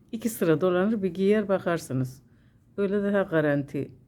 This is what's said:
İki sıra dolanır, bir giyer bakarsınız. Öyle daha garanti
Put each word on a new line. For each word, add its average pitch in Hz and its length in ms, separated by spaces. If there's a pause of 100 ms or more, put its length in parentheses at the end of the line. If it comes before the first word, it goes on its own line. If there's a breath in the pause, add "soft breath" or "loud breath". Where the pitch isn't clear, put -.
(120)
İki 226 160
sıra 165 320
dolanır, 185 420
bir 180 120
giyer 196 340
bakarsınız. 160 720 (540 soft breath)
Öyle 202 260
daha 202 200
garanti 143 680 (180)